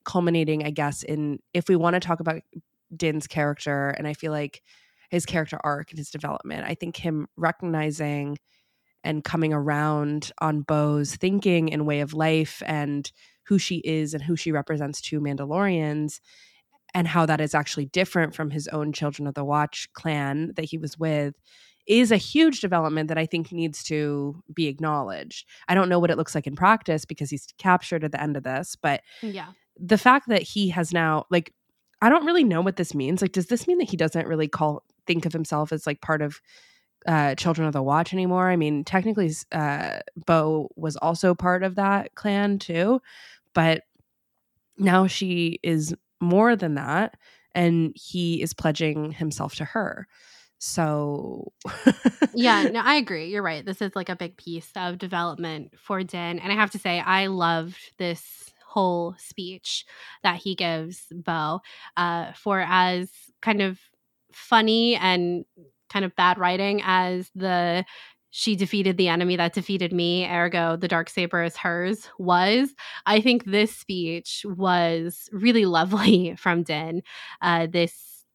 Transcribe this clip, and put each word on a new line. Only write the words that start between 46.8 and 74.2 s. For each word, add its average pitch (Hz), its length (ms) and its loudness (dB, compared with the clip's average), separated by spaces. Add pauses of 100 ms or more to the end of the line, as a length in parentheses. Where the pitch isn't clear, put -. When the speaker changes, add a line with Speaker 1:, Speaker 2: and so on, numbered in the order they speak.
Speaker 1:
and 170 420 4
he 170 460 -4
is - 140 -4
pledging 151 560 -2
himself 151 440 -6
to 156 100 -8
her. - 420 -6 (500)
So 147 920 -4 (140)
<laughs> - 680 2
Speaker 2:
Yeah, 233 300 4
no, 226 180 0
I 277 140 4
agree. 190 340 -2
You're 202 140 -2
right. 160 220 -4
This 190 160 -6
is, 196 140 -4
like, 190 140 -4
a 185 60 -4
big 175 220 -8
piece 170 380 -12
of 180 220 -6
development 170 800 -6
for 190 260 -6
Din. 175 360 -6
And 185 120 -6
I 202 40 0
have 208 160 2
to 202 80 -8
say, 175 200 -2
I 190 280 2
loved 170 500 0 (200)
this - 540 -8 (140)
whole 180 520 0
speech - 680 -10 (380)
that 175 140 2
he 190 180 -4
gives 165 560 -4
Bo, 165 500 -4 (340)
uh, 170 380 -2
for 196 340 -2
as 185 420 2 (320)
kind 208 200 2
of 190 180 -2 (540)
funny 226 600 4
and 180 500 0 (440)
kind 196 140 -2
of 185 140 -4
bad 180 200 6
writing 196 460 2
as 185 520 0
the 180 500 0 (460)
"she - 260 0
defeated 190 400 0
the 185 100 4
enemy 175 300 2
that 170 160 2
defeated 185 400 -2
me, 175 340 0
ergo 170 480 0
the 175 140 -4
dark 170 200 0
saber 175 340 -2
is 170 120 -4
hers" 180 540 -4 (100)
was. 190 500 4 (360)
I 214 160 6
think 247 240 4
this 208 280 2
speech 170 720 -6